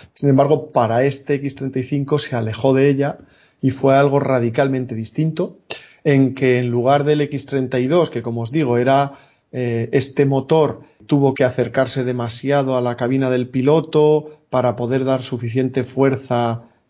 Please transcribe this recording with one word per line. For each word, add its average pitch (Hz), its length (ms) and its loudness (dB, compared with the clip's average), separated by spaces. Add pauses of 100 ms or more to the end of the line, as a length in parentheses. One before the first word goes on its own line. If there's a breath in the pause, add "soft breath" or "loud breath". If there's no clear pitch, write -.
(120 loud breath)
Sin 143 160 -2
embargo, 143 420 4
para 120 340 2
este 139 320 -2
X 139 180 -6
treinta 135 240 -6
y - 60 -2
cinco 143 340 -2
se - 180 -6
alejó 113 380 0
de 135 160 4
ella 139 280 -2 (440 soft breath)
y 135 80 2
fue 135 260 2
algo 139 240 4
radicalmente 131 760 -2
distinto, 156 640 -4 (460 loud breath)
en 135 300 4
que 127 240 2
en 123 100 -2
lugar 127 360 2
del 147 180 2
X 143 240 -6
treinta 131 340 -4
y 127 60 0
dos, 165 240 2
que 117 100 -6
como 117 220 -6
os 113 100 -8
digo, 135 240 0
era, 135 380 2 (380 loud breath)
eh, 120 400 -4
este 139 340 0
motor 135 560 0 (240 loud breath)
tuvo 139 260 2
que 139 120 0
acercarse 127 600 -2
demasiado 127 720 -2
a 123 60 0
la 123 140 -4
cabina 131 340 -2
del 127 180 -2
piloto 151 840 2 (160)
para 123 260 0
poder 127 280 -2
dar 131 180 0
suficiente 127 600 -4
fuerza, 120 800 0 (280 soft breath)